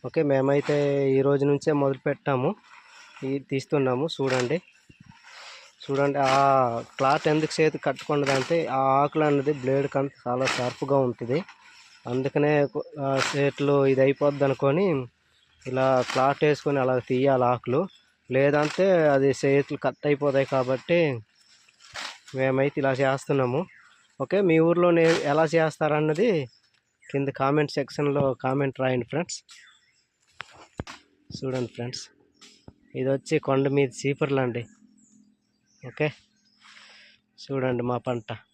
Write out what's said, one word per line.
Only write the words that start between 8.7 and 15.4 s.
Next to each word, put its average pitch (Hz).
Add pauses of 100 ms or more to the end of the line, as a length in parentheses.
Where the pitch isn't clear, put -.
ఆ - (200)
ఆకులు 151
అన్నది 143
బ్లేడ్ 135
కంటే 139 (100)
చాలా 127 (100)
షార్ప్గా 135 (100)
ఉంటుంది, 123 (720)
అందుకనే 143 (220)
కొ-, 151 (180)
ఆ, 135 (240)
చేతిలో 143 (180)
ఇది 131
అయిపోద్ది 143
అనుకొని 139 (840)